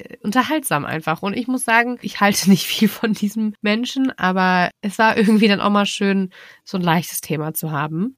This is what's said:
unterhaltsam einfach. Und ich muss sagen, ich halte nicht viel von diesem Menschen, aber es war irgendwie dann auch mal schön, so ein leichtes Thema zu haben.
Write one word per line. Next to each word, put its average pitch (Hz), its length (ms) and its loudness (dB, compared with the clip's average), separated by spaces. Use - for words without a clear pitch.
unterhaltsam 247 640 0
einfach. 156 340 -4
Und 196 160 -6
ich 240 120 -4
muss 254 160 -4
sagen, 233 360 2
ich - 200 -8
halte 202 280 2
nicht 196 180 6
viel - 220 2
von 220 240 -2
diesem 214 480 -2
Menschen, 240 560 -2
aber 185 540 0
es - 180 -6
war 220 200 2
irgendwie 220 300 6
dann 202 120 2
auch 202 100 2
mal 202 160 2
schön, 196 440 0
so - 140 -6
ein 180 40 -2
leichtes 170 380 0
Thema 151 320 -4
zu 156 200 -8
haben. 160 460 -4